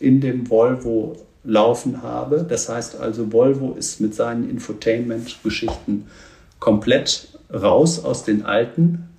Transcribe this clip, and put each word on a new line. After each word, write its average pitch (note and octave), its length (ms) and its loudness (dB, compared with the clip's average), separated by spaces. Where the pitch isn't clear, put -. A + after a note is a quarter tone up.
in C3+ 200 6
dem B2+ 300 -2
Volvo A#2 640 2
laufen A#2 580 0
habe. B2 460 -2
Das - 200 -4
heißt A#2 320 -8
also, A2+ 320 -4
Volvo C3+ 420 2
ist - 260 -8
mit A2 140 -2
seinen A#2+ 360 -2
Infotainment-Geschichten A2+ 1600 -4
komplett A#2 680 0
raus C3+ 520 4
aus C3 200 -4
den G#2 200 0
alten B2 640 0